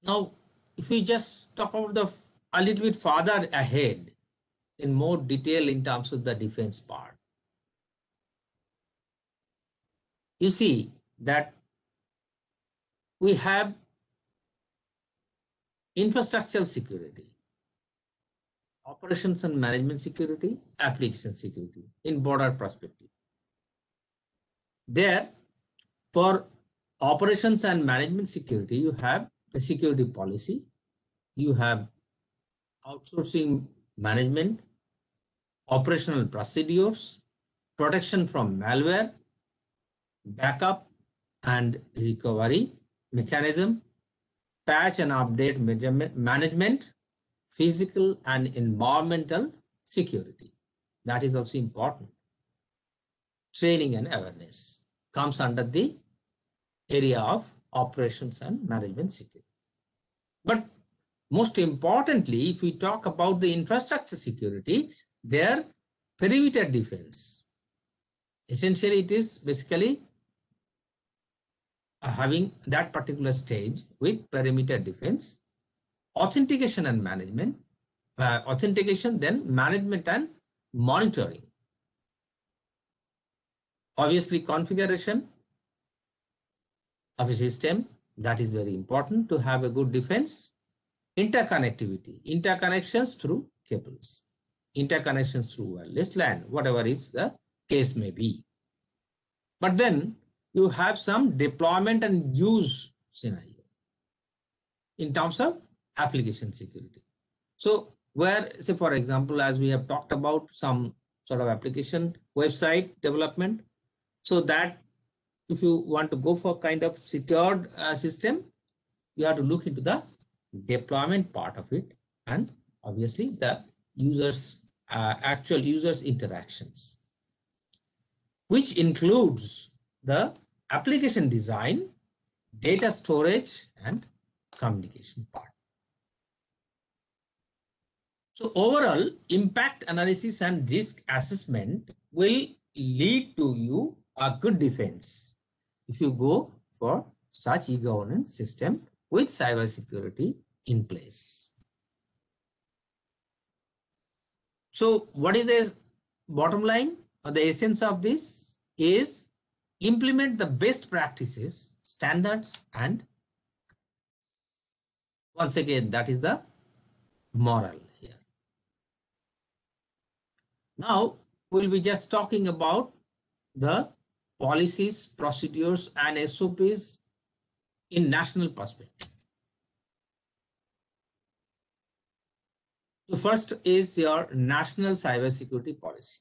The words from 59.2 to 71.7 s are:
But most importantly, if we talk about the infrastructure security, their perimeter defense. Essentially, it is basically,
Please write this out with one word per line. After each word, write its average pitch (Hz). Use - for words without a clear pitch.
But 220
most 220
importantly, 165
if 175
we 170
talk 208
about 180
the 175
infrastructure 226
security, 120
their 175
perimeter 254
defense. -
Essentially, 190
it 185
is 220
basically, 170